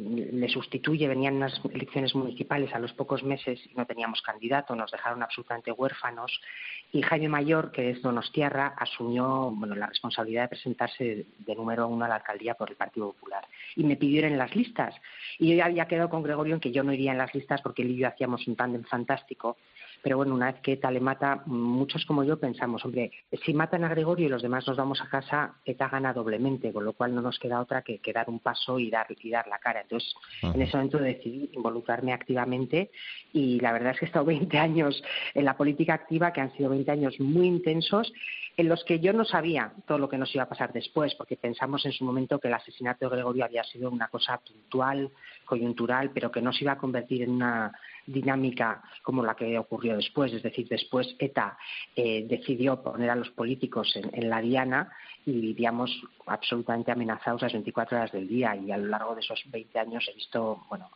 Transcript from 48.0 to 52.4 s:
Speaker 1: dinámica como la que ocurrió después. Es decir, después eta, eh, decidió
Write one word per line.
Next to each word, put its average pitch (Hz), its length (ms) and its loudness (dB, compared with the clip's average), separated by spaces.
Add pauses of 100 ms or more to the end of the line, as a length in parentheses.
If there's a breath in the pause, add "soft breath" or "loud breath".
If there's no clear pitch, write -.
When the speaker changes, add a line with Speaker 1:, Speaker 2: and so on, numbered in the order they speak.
Speaker 1:
dinámica 131 760 0 (200 loud breath)
como 127 200 0
la 110 120 2
que 117 220 -2
ocurrió 113 400 -2
después. 123 360 0
Es 113 100 -4
decir, 113 260 -4
después 123 500 0
eta, 120 380 0 (400 loud breath)
eh, 113 320 0
decidió 127 540 2